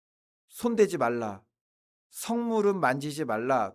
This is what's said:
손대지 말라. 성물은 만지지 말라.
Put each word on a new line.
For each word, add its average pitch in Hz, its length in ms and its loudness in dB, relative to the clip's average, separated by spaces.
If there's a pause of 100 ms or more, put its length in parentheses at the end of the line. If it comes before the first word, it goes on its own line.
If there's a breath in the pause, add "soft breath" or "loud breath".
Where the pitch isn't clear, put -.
(480)
손대지 208 500 0
말라. 117 440 -2 (680)
성물은 226 680 0
만지지 143 440 0
말라. 117 500 0